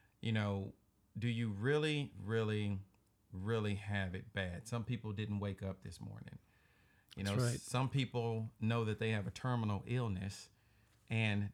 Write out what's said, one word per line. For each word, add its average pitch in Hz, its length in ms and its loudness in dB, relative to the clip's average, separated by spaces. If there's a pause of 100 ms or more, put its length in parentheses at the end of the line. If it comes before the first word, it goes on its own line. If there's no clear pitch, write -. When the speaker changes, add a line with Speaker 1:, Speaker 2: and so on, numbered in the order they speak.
(200)
Speaker 1:
you 117 120 0
know, 101 420 2 (440)
do 107 80 0
you 117 220 0 (100)
really, 147 540 2 (100)
really, 104 580 2 (520)
really 104 440 0
have 101 380 -2
it - 200 -10
bad? 90 340 -4
Some 120 160 -4
people 110 280 -4
didn't 107 280 -2
wake 98 220 -4
up 95 200 -4
this - 200 -12
morning. 104 360 -12 (760)
You 98 80 -2
know, 101 120 4
Speaker 2:
That's 120 160 4
right. - 80 -4
Speaker 1:
some 127 280 0
people 117 600 0 (100)
know 113 240 2
that 107 140 0
they 110 140 2
have 101 140 0
a 87 40 -4
terminal 113 560 0
illness 107 640 -2 (580)
and 107 460 2